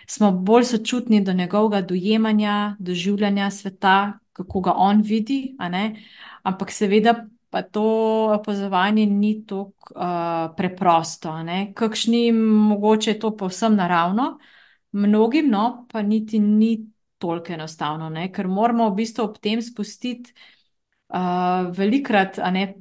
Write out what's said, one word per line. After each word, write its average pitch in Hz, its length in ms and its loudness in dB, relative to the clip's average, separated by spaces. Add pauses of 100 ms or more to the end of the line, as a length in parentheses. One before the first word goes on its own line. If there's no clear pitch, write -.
smo 208 280 2
bolj 202 320 4
sočutni 220 560 0
do 190 120 0
njegovega 196 500 0
dojemanja, 208 920 0
doživljanja 196 760 -2
sveta, 196 440 0 (340)
kako 185 320 -6
ga 180 140 0
on 202 260 4
vidi, 226 540 -2
a 175 140 -6
ne. 208 260 -4 (460)
Ampak 190 300 -6
seveda 214 420 2 (340)
pa 185 160 -4
to - 180 -6 (500)
opazovanje 208 760 0
ni 214 400 0
toliko, 196 480 -10
eh, 170 600 -4
preprosto, 175 760 0
a 160 140 -8
ne. 185 280 -6
Kakšnim 233 640 0 (300)
mogoče 214 460 2
je 208 80 -4
to 214 120 -2
povsem 214 440 0
naravno, 185 600 0 (560)
mnogim, 220 560 2
no, 220 360 -2
pa 220 160 -8
niti 214 380 0
ni 214 460 2 (300)
toliko 170 380 -6
enostavno, 160 560 -6
ne, 160 200 -6
ker 185 180 -6
moramo 226 420 2
v 190 60 -2
bistvu 226 280 -4
ob 214 140 -6
tem 220 240 -2
spustiti, 240 720 -10 (800)
eh, - 60 -6 (540)
velikrat, 202 680 0
a 180 120 -2
ne, 190 300 -2